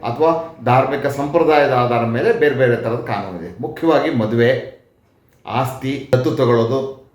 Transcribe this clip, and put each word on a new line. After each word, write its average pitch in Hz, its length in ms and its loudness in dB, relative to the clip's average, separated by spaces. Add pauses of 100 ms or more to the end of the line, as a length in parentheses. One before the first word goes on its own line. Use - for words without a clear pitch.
ಅಥವಾ 156 220 2 (340)
ಧಾರ್ಮಿಕ 135 400 2
ಸಂಪ್ರದಾಯದ 147 640 2
ಆಧಾರದ 120 460 0
ಮೇಲೆ 196 160 2
ಬೇರೆ 143 220 2
ಬೇರೆ 123 200 4
ಥರದ 113 320 -4
ಕಾನೂನಿದೆ. 95 440 -8 (100)
ಮುಖ್ಯವಾಗಿ 156 540 0
ಮದುವೆ, 117 360 2 (960)
ಆಸ್ತಿ, 127 680 -6
ದತ್ತು 131 220 0
ತಗೊಳ್ಳೋದು 120 460 2 (340)